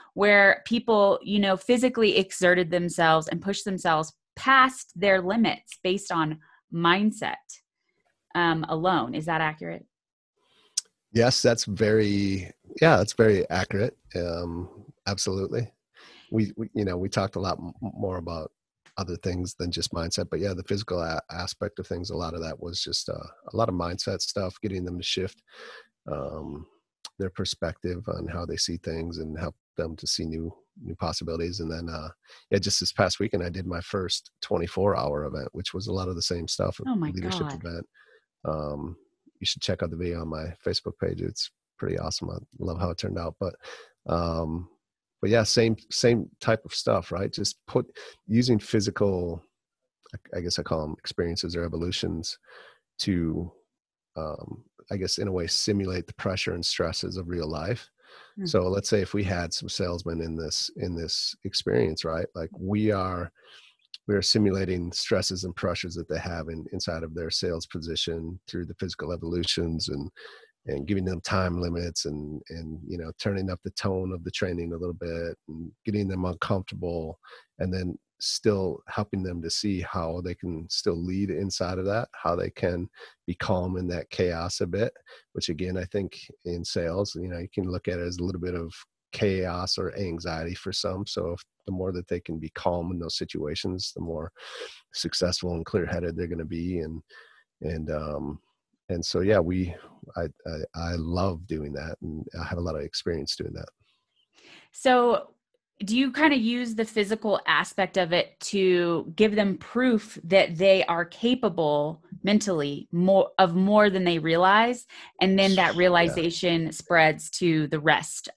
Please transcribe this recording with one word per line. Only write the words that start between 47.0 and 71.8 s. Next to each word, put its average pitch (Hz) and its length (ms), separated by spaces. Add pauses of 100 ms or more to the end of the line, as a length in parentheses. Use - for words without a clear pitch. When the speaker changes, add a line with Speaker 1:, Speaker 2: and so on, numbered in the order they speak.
Speaker 2:
right? 92 200
Just - 260 (100)
put, 127 180 (420)
using 117 320
physical, 95 840 (680)
I, - 240
I 92 40
guess 85 180
I 76 40
call 80 200
'em 78 160
experiences 85 560
or 85 80
evolutions 85 760 (640)
to, 87 520 (640)
um, - 480 (280)
I 101 60
guess 92 200
in 98 100
a 95 40
way 87 160
simulate 92 600
the - 60
pressure 92 400
and 87 120
stresses 90 520
of 87 100
real 85 220
life. 80 400 (480)
Speaker 1:
Hmm. 196 80
Speaker 2:
So 98 220
let's 95 220
say 104 120
if 92 120
we 101 100
had 87 300
some - 160
salesmen 87 520
in 82 140
this, 80 420
in 90 180
this - 480
experience, 92 600
right? 80 220 (100)
Like 82 220
we 104 340
are, 92 400 (760)
we 104 80
are 98 80
simulating 95 680
stresses 95 520
and 90 120
pressures 87 400
that 82 140
they 82 80
have 82 320
in, 82 240
inside 82 300
of 80 100
their 82 160
sales 82 380
position 82 800
through 90 180
the 87 140
physical 87 340
evolutions 82 760
and, 71 200 (560)
and 71 220
giving 95 180
them 87 160
time 90 400
limits 87 440